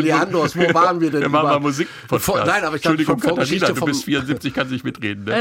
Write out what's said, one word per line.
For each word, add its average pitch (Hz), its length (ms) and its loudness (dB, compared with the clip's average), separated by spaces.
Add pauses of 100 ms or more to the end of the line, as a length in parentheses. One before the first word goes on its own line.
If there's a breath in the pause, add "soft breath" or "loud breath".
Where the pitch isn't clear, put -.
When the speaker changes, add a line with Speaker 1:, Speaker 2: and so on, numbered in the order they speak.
Speaker 1:
Vicky 160 80 2
Speaker 2:
Mu-, 147 60 4
Speaker 1:
Leandros. 175 400 0
Wo 170 160 2
waren 175 260 2
wir 160 120 2
denn 143 100 0
Speaker 2:
wir 147 80 0
machen 151 160 2
Speaker 1:
über-, 143 80 2
Speaker 2:
mal 143 80 2
Musik-Podcast. 139 640 -2
Speaker 1:
vor-, 185 200 0
nein, - 20 0 (180)
aber 151 100 -4
ich 147 60 -4
dachte, 160 200 2
Speaker 2:
Entschuldigung, 151 180 0
Speaker 1:
von - 20 -6
Speaker 2:
Katharina, 180 160 2
Speaker 1:
Vorgeschichte 156 360 0
Speaker 2:
du - 60 -6
Speaker 1:
vom 165 80 -2
Speaker 2:
bist 143 160 -2
vierundsiebzig, 139 500 -2
kannst 131 200 -4
nicht 123 100 -6
mitreden, 101 400 -6
ne? 104 180 -4